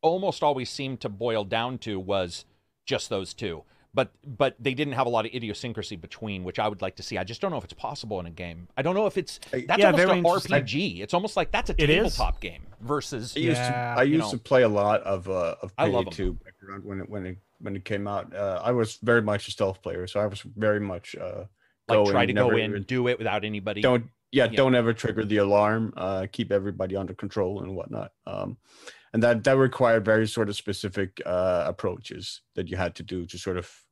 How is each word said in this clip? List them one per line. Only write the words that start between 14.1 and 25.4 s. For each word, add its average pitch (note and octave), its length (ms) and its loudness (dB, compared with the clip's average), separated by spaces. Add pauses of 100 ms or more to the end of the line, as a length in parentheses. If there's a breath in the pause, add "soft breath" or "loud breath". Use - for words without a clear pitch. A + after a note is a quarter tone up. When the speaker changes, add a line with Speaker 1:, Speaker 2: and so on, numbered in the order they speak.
Speaker 2:
used D#3 100 2
Speaker 1:
know. G#2 60 -2
Speaker 2:
to B2+ 60 -4
play C3 240 4
a A2+ 60 6
lot G#2 340 4
of, F#2 260 -4
uh, F2+ 340 0
of G2 160 -10
Speaker 1:
I D3 100 2
love A#2 160 2
Speaker 2:
Payday - 20 -8
Speaker 1:
'em. F#2 60 -10
Speaker 2:
two F2+ 200 -2 (120)
back - 100 -20 (120)
around G2 180 -14
when G2 160 -8
it, - 100 -10
when G2 160 -8
it, F#2 120 -10 (220)
when G2+ 160 -8
it F#2+ 80 -10
came G2+ 220 -4
out. G2+ 280 -6
Uh, F#2+ 280 -2
I A#2 100 0
was A#2 300 0
very A#2 200 4
much G#2 260 -2
a - 40 -10
stealth G2 300 -2
player, F2+ 240 -6
so G#2 140 -2
I G#2+ 60 2
was G2+ 160 -6
very G#2+ 380 0
much, G2 360 -8
uh, F#2+ 280 -10 (440)
Speaker 1:
Like, A#2 80 6
Speaker 2:
go G#2 140 6
Speaker 1:
try A#2+ 120 4
Speaker 2:
in, A#2 60 4
Speaker 1:
to - 60 0
go A#2+ 140 6
Speaker 2:
never A2+ 100 4
Speaker 1:
in, A2 120 0
Speaker 2:
even G2+ 140 -4
Speaker 1:
do B2 240 0
it B2 100 0
without G#2 260 -2
anybody. G#2 360 -4
Speaker 2:
Don't, B2 240 4 (260)
yeah, A2+ 140 6
Speaker 1:
Yeah. G#2 120 2
Speaker 2:
don't C3 200 6
ever A#2 160 4
trigger A2 320 -2
the G#2 140 2
alarm. G#2 580 4